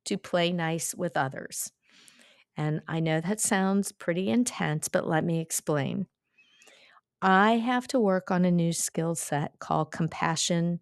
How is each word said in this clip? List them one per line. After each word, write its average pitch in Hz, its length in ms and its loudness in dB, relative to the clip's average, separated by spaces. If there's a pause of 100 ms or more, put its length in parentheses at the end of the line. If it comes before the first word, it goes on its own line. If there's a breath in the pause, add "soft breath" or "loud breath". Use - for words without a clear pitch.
to 202 140 -4
play 175 340 0
nice 165 420 -4
with 170 220 -4
others. - 560 -6 (840 soft breath)
And 151 300 -2
I 165 140 -4
know 160 200 2
that 190 200 -4
sounds 196 520 0
pretty 180 360 -2
intense, 185 600 0
but - 200 -2
let 156 160 2
me 165 160 0
explain. 160 680 -2 (1160 soft breath)
I 190 300 6
have 247 360 0
to 262 120 2
work 185 300 2
on 180 140 4
a 180 60 4
new 170 240 4
skill 165 400 -2
set - 440 -4
called 156 320 -2
compassion 170 920 -2